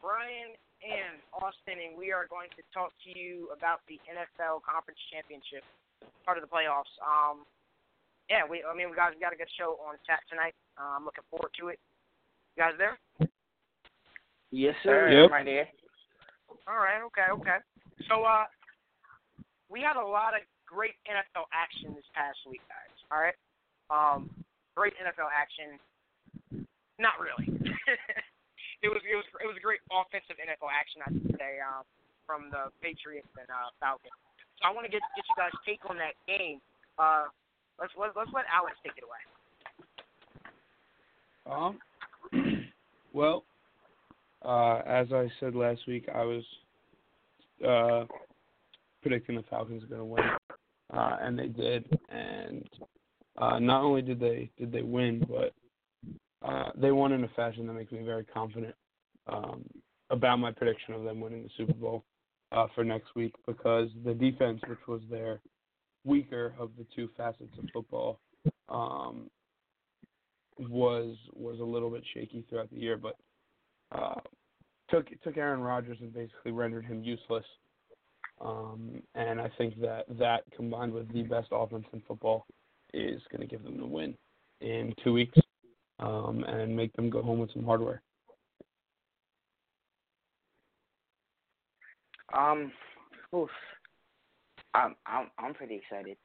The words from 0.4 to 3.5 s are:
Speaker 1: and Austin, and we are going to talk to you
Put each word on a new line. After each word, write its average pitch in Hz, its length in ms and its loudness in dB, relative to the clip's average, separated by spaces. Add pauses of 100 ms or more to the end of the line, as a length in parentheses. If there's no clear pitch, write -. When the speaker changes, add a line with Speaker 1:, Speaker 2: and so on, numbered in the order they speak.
Speaker 1:
and 196 480 -8
Austin, 190 480 -8
and 165 160 -10
we 185 160 -8
are 180 160 -2
going 175 320 -12
to 160 40 -20 (120)
talk 180 160 -4 (160)
to 185 80 -20
you 180 400 -10